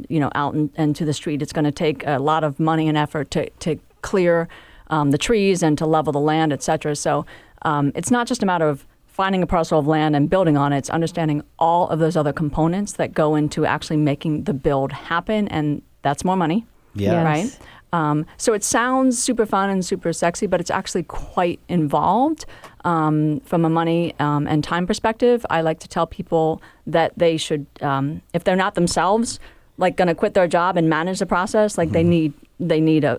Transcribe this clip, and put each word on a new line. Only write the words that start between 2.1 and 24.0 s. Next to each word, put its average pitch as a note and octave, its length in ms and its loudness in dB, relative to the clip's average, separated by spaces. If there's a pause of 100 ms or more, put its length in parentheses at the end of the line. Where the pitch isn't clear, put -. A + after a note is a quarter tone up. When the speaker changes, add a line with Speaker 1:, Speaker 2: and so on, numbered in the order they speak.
Speaker 1:
lot D#3 260 0
of C#3+ 160 -2
money D#3+ 280 2
and D3+ 100 2
effort D3 340 -4
to, - 160 -2 (120)
to D3+ 180 -4 (240)
clear, E3+ 460 2 (400)
um, D3 220 2
the D3 80 2
trees G3 440 2
and D3+ 160 2
to E3 80 -2
level D#3 260 2
the D3 80 0
land, D#3 320 2
et C3+ 100 -4
cetera. D3+ 320 -2
So, D3 300 -2 (380)
um, C#3+ 320 0
it's - 160 -4
not A#3+ 160 2
just A#3+ 160 -4
a G3+ 40 0
matter E3+ 220 2
of C#3+ 180 -4 (200)
finding F#3+ 360 0
a E3 40 0
parcel E3 320 2
of C#3+ 80 2
land D#3 300 2
and C#3+ 120 4
building F3 280 4
on C#3+ 160 2
it. C#3 60 0
It's - 120 -8
understanding D#3+ 500 -2 (180)
all F3 300 2
of D#3+ 120 0
those E3 160 2
other D3 160 0
components E3 600 -2
that - 200 -4
go D3+ 220 2
into D3+ 280 0
actually D3+ 320 -2
making D3+ 460 0
the - 100 -4
build C#3 400 -2
happen, F3+ 560 -4
and D3+ 340 -4 (200)
that's C#3+ 220 -2
more F#3 120 0
money. F3+ 300 0 (300)
Speaker 2:
Yeah. G2+ 260 2
Speaker 1:
Right? D#3 220 2
Speaker 3:
Yes. C4 140 -8 (340)
Speaker 1:
Um, D3+ 340 0 (120)
so - 160 0
it - 100 -2
sounds B3+ 580 2
super A#3 240 0
fun G3 240 0
and F#3+ 140 0
super F3 280 -4
sexy, F3 360 -2
but F3 120 0
it's - 100 -6
actually F#3 340 -4
quite - 640 -4
involved, E3+ 760 0 (400)
um, D#3 600 2
from E3+ 200 0
a D#3+ 60 2
money, E3 480 0